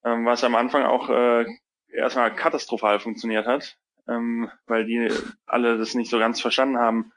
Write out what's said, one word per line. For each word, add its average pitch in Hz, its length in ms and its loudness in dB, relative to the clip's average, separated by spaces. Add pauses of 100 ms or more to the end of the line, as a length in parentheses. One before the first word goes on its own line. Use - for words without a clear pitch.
Ähm, 117 200 0
was 120 180 2
am 120 120 2
Anfang 127 280 2
auch, 127 260 0
äh, 120 360 4 (460)
erstmal 123 420 0
katastrophal 110 680 0
funktioniert 110 480 -4
hat, - 300 -2 (300)
ähm, 117 420 -4 (180)
weil 113 180 0
die 117 240 0 (360)
alle 120 320 0
das 110 180 -4
nicht 120 140 -2
so 117 100 0
ganz 113 220 0
verstanden 131 360 0
haben 113 400 0